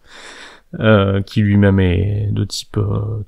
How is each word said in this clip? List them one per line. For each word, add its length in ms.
euh, 420
qui 200
lui-même 400
est 500
de 140
type, 320
euh, 500